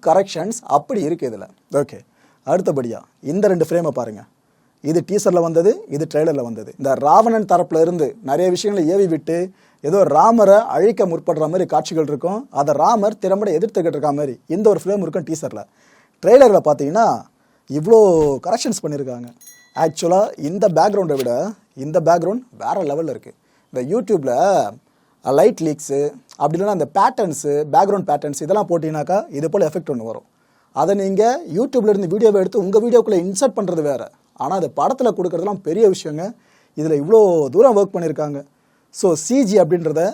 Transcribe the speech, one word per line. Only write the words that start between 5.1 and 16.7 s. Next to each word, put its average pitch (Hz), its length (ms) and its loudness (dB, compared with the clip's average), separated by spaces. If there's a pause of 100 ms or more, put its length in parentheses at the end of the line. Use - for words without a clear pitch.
வந்தது, 170 480 0
இது 156 240 -6
ட்ரெய்லர்ல 151 300 0
வந்தது. 113 340 -12
இந்த 131 180 -2
ராவணன் 208 500 4
தரப்புல 170 360 2
இருந்து 165 420 0
நிறைய 156 260 0
விஷயங்களை 180 440 -2
ஏவி 196 140 2
விட்டு, 160 300 -4 (460)
ஏதோ 180 200 2
ராமரை 202 540 6 (180)
அழிக்க 196 300 2
முற்படுற 165 340 -4
மாதிரி 160 260 -2
காட்சிகள் 156 420 -2
இருக்கும், 170 420 -6
அதை 147 260 -2
ராமர் 208 440 2
திறம்பட 196 320 -2
எதிர்த்துக்கிட்டு 170 440 -2
இருக்க 147 160 -2
மாதிரி 143 360 -6
இந்த 208 220 2
ஒரு 185 140 2
ஃப்ரேம் 196 180 -4
இருக்கும் 165 220 -6
டீசர்ல. 135 380 -10 (600)
ட்ரெய்லர்ல 220 420 8
பாத்தீங்கன்னா 151 420 0 (640)